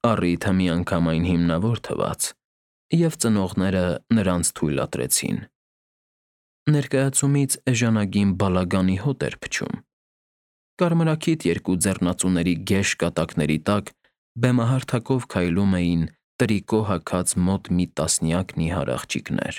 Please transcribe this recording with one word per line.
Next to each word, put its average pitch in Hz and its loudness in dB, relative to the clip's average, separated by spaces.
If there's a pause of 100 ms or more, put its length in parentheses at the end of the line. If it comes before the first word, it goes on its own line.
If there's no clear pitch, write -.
Առիթը 92 2
միանգամայն 85 0
հիմնավոր 87 0
թվաց, - -6 (680)
և 165 2
ծնողները 95 0 (220)
նրանց 92 2
թույլատրեցին։ - -2 (1300)
Ներկայացումից 139 2 (120)
էժանագին 107 2
բալագանի 92 2
հոտ 135 -2
էր 67 -4
փչում։ - -8 (1040)
Կարմրաքիթ 165 0
երկու 85 0
ձեռնածուների 90 0
գեշ 98 0
կատակների 78 -2
տակ 101 -2 (440)
բեմահարթակով 123 0
քայլում 92 2
էին 87 2 (320)
տրիկո 107 0
հագած 92 -2
մոտ 92 0
մի 90 2
տասնյակ 82 -2
նիհար 82 -2
աղջիկներ։ - -6